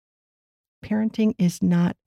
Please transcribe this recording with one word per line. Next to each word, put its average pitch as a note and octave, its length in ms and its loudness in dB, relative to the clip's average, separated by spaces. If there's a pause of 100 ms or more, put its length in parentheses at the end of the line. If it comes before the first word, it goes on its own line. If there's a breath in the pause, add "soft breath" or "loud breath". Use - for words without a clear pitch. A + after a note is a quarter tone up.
(840)
Parenting G#3+ 540 -2
is F3+ 260 0
not F3 440 0